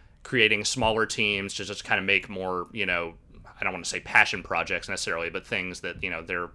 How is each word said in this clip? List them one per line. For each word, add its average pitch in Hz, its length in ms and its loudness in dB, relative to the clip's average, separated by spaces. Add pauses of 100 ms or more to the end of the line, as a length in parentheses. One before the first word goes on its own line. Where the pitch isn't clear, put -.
(240)
creating 110 400 6
smaller 110 420 2
teams 101 480 -2
to 101 100 -6
just 98 200 -8
kind 110 160 2
of 95 40 -2
make 95 240 4
more, 92 440 -4
you 104 140 -4
know, 87 280 -2 (460)
I - 20 -6
don't 98 100 0
wanna 87 120 -8
say - 160 -4
passion 107 420 4
projects 87 460 -2
necessarily, 85 420 -2
but 90 160 -8
things 92 360 -6
that, 87 200 -8
you 95 80 -4
know, 82 120 -6
they're, 87 320 -4